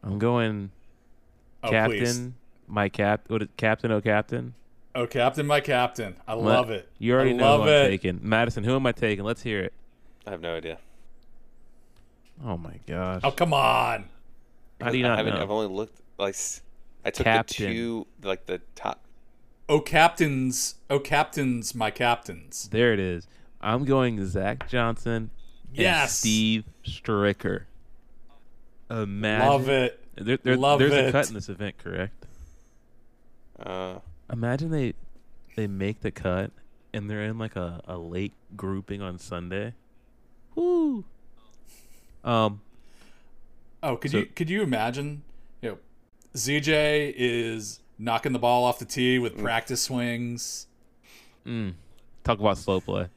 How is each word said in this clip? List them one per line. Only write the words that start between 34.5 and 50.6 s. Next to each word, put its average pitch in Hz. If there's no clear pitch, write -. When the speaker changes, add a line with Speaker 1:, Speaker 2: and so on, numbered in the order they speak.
Speaker 1:
they, 143
they 110
make 98
the 113
cut 95
and 104
they're 107
in, 110
like, 110
a, 87
a 90
late 87
grouping 98
on 90
Sunday. 90
Woo. 320
Um, 110
Speaker 2:
Oh, 135
could 147
Speaker 1:
so 170
Speaker 2:
you, 214
could 165
you 202
imagine? 143
You 117
know, 92
Z 131
J 151
is 113
knocking 113
the 123
ball 123
off 123
the 117
tee 127
with 120
Speaker 3:
Mm. 107
Speaker 2:
practice 117
swings. 120